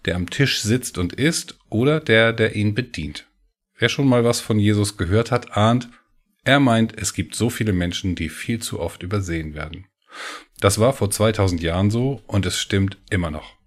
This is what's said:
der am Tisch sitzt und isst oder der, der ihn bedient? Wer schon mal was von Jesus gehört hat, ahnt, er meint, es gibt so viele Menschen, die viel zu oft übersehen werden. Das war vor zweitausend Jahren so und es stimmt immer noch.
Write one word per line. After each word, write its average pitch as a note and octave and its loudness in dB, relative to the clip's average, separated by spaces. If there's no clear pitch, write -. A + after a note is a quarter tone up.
der E2+ -2
am F2+ -4
Tisch - 0
sitzt A#2 -2
und F2+ -2
isst - -2
oder C#3+ 2
der, A2+ 4
der A2 0
ihn G#2 0
bedient? D#2 -8
Wer A#2 2
schon C#3 2
mal A#2+ 4
was A#2 2
von G#2+ 0
Jesus G#2 2
gehört G#2 0
hat, - -2
ahnt, A#2 2
er C3+ 4
meint, A2+ 4
es - -4
gibt - -6
so A2+ 0
viele A2 -2
Menschen, F2 -2
die E2 -4
viel A2+ -6
zu - -8
oft - -8
übersehen F2 -4
werden. D#2+ -12
Das G2+ 2
war A#2+ 4
vor G2+ -2
zweitausend G2+ 2
Jahren F2 2
so B2 -2
und F#2+ 0
es F#2 -4
stimmt G2 0
immer F2 -2
noch. - -12